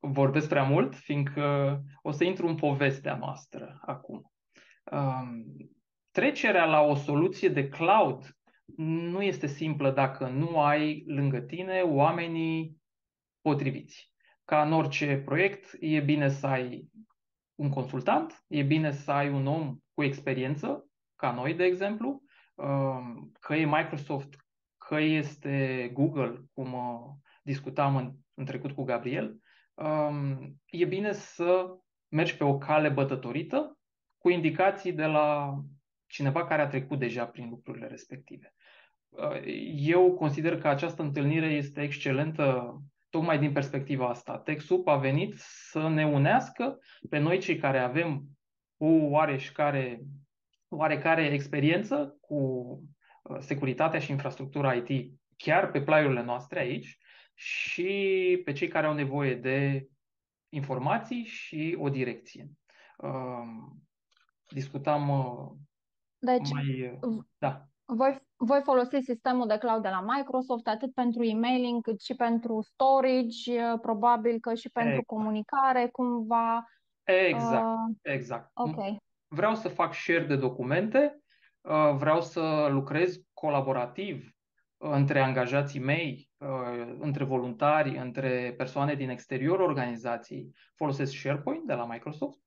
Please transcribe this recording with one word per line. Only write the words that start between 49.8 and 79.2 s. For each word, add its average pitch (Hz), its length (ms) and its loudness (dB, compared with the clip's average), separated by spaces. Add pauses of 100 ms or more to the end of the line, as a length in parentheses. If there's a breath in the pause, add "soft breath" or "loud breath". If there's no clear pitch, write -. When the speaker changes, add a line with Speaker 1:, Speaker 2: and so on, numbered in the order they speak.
Speaker 1:
oarecare 156 560 2
experiență 170 880 0
cu, - 160 -8 (840 soft breath)
uh, - 180 -10
securitatea 147 580 0
și 143 120 -4
infrastructura 135 640 -2
I 120 80 0
T - 360 -4 (180)
chiar 160 340 2
pe 143 120 0
plaiurile 143 400 4
noastre 120 360 -6
aici 139 400 -6 (360 soft breath)
și 185 1120 0
pe 143 80 -4
cei 165 160 -2
care 156 180 0
au 151 80 0
nevoie 139 400 0
de 135 540 -2 (600)
informații 156 760 -4
și 160 560 -6
o 147 80 -2
direcție. 131 640 -6 (460 soft breath)
Um, 123 840 -10 (640)
discutam, 143 600 -2
uh, 135 420 -2 (680)
Speaker 2:
Deci, 247 340 0
Speaker 1:
mai, 131 400 -2
uh, - 60 -14 (180)
Speaker 2:
v-, - 60 -8 (160)
Speaker 1:
da. 139 260 -4 (200)
Speaker 2:
voi, 269 340 0 (180)
voi 269 280 4
folosi 254 360 2
sistemul 254 460 -2
de 214 120 2
cloud 220 240 0
de 202 60 -2
la 190 120 -2 (160)
Microsoft 254 520 -2
atât 226 260 -4
pentru 240 300 0
emailing 240 580 0
cât 220 180 -4
și - 140 -8
pentru 233 480 0
storage, 254 1000 2 (100)
uh, 226 80 0
probabil 226 600 2
că 233 140 -2
și 233 160 -10
pentru 233 200 0
Speaker 1:
Exact. 247 160 0
Speaker 2:
comunicare, 240 840 0
cumva. 233 720 0 (380 soft breath)
Speaker 1:
Exact, 190 600 4
Speaker 2:
Uh, 226 380 -2
Speaker 1:
exact. 127 520 -6
Speaker 2:
ok. 156 220 -2 (500)